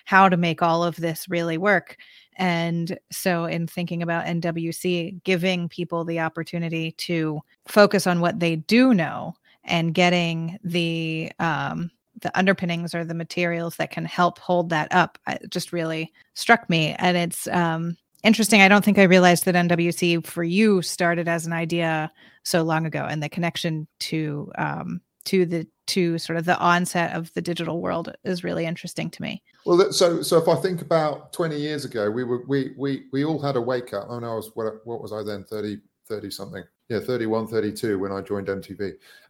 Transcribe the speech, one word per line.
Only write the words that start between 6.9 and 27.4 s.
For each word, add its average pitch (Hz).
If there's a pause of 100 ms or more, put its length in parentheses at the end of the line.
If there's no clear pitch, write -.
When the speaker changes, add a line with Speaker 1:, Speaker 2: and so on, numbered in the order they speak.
Speaker 1:
to 160 (260)
focus 202
on 175
what 175
they 165
do 240
know 160 (300)
and 165
getting 170
the, 165
um, 160 (320)
the -
underpinnings 175
or 170
the 165
materials 170
that 160
can 165
help 175
hold 175
that 151
up, 180
uh, - (140)
just -
really 160 (220)
struck -
me. 160
And 180
it's, 175
um, 170 (240)
interesting. 214
I 190
don't 202
think 202
I 202
realized 180
that 180
N 175
W 170
C 170
for -
you 190
started 170
as 170
an 170
idea 165 (340)
so 170
long 160
ago, 151
and 151
the 147
connection 165 (120)
to, 151
um, 147 (240)
to 185
the, 165 (200)
to 170
sort 165
of 165
the 180
onset 175
of 165
the 175